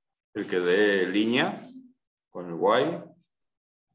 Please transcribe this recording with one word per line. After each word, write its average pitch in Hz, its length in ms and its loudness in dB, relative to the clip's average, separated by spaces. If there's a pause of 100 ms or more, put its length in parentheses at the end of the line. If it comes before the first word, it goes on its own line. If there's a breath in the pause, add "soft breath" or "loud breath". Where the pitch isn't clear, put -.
(340)
el 101 120 -6
que 92 140 -2
dé 98 480 2
línea, 117 600 -2 (640)
con 90 160 -12
el 85 80 -10
Y. 123 500 0 (920)